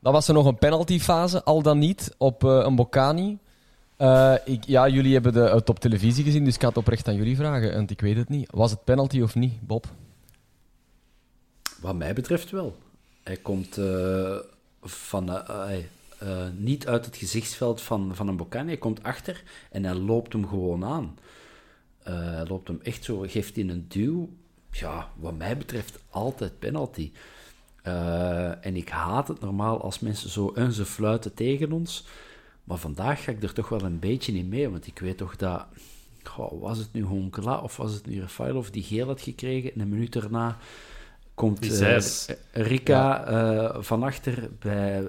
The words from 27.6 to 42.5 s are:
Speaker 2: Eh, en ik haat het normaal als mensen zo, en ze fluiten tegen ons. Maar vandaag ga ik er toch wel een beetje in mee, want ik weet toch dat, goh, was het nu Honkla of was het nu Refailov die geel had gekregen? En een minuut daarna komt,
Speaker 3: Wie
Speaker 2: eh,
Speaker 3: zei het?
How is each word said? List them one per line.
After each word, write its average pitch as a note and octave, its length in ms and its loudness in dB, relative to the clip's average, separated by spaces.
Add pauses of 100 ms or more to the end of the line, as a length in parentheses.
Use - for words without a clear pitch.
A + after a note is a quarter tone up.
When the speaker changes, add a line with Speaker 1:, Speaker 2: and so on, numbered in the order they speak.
Speaker 2:
Eh, F2 840 -2
en F#2 100 -4
ik E2+ 140 -6
haat G#2 380 -4
het - 120 -8
normaal G#2 420 -2
als - 180 -8
mensen G#2+ 300 -6
zo, G2+ 260 -2
en A#2+ 180 0
ze G#2 120 -4
fluiten G#2+ 480 -2
tegen C#3 380 -2
ons. E3 340 -6 (580)
Maar F2+ 140 -8
vandaag F#2 460 -4
ga - 80 -6
ik G#2 120 -6
er F#2 100 -6
toch - 160 -6
wel A2 120 -2
een E2+ 180 -4
beetje A2 340 -4
in F2+ 160 -4
mee, B2+ 200 -2
want F2+ 180 -10
ik - 120 -18
weet F#2 180 -6
toch F#2+ 180 -10
dat, F2+ 300 -4 (580)
goh, - 380 -10
was G#2+ 160 -6
het A2 160 -10
nu A2+ 100 -4
Honkla G2 560 -4
of - 180 -12
was G#2+ 160 -6
het G#2 120 -10
nu A2+ 140 -8
Refailov B2 500 -6
die G2 140 -8
geel A2+ 240 -4
had C3+ 140 -8
gekregen? C3 520 -6
En A2+ 60 -8
een G2+ 100 -4
minuut A2+ 240 -4
daarna A#2 440 -4 (800)
komt, G#2 240 0
Speaker 3:
Wie A2 120 -4
Speaker 2:
eh, A2+ 60 0
Speaker 3:
zei G#2 160 6
het? - 460 -2 (120)